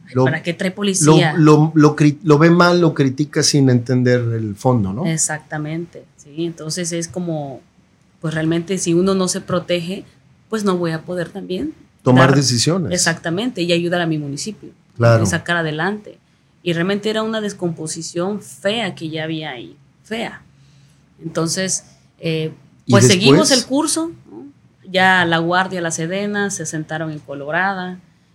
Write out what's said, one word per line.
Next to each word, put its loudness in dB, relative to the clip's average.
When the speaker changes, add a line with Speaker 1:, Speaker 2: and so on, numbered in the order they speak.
Speaker 1:
Ay, -20
Speaker 2:
Lo, 2
Speaker 1:
¿para -2
qué -4
trae -4
policía?". 4
Speaker 2:
lo, 6
lo, 6
lo -2
cri-, 2
lo 6
ve 6
mal, 4
lo 2
critica -2
sin 4
entender 2
el -4
fondo, 0
¿no? -6
Speaker 1:
Exactamente, -8
sí. -10
Entonces, -8
es -6
como, -8
pues, -6
realmente, -2
si 0
uno 2
no 0
se -6
protege, -6
pues, -6
no 0
voy -2
a -4
poder -6
también -8
Speaker 2:
Tomar 6
Speaker 1:
dar 4
Speaker 2:
decisiones. 0
Speaker 1:
Exactamente, -2
y 0
ayudar 0
a -2
mi -2
municipio. -10
Speaker 2:
Claro. 4
Speaker 1:
Y 0
sacar -2
adelante. -4
Y -2
realmente -2
era -2
una -4
descomposición -6
fea -6
que -10
ya -8
había -8
ahí, -14
fea. -10
Entonces, -4
eh, -4
Speaker 2:
¿Y -2
Speaker 1:
pues, 6
Speaker 2:
después? 4
Speaker 1:
seguimos 6
el 2
curso, -2
¿no? -18
Ya 4
la 2
Guardia, 0
la -4
Sedena -4
se -8
sentaron -6
en -10
Colorada, -6